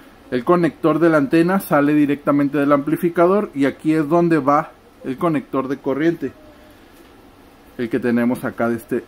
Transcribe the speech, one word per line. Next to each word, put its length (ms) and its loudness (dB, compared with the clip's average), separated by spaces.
El 120 -4
conector 540 0
de 120 2
la 80 4
antena 420 2
sale 340 0
directamente 640 0
del 140 0
amplificador. 840 0
Y 120 0
aquí 280 -2
es 160 0
donde 300 4
va 320 0
el 140 -6
conector 480 -2
de 100 -6
corriente, 540 -2
el 100 -6
que 120 -2
tenemos 460 -2
acá 220 -4
de 100 -2
este 300 -6